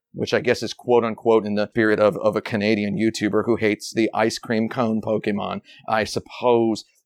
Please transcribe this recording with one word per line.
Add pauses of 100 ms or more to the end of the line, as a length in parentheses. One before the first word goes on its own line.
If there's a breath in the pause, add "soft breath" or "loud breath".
(120)
which
I
guess
is
quote
unquote
in
the
spirit
of,
of
a
Canadian
YouTuber
who
hates
the
ice
cream
cone
Pokemon. (280 soft breath)
I
suppose (220)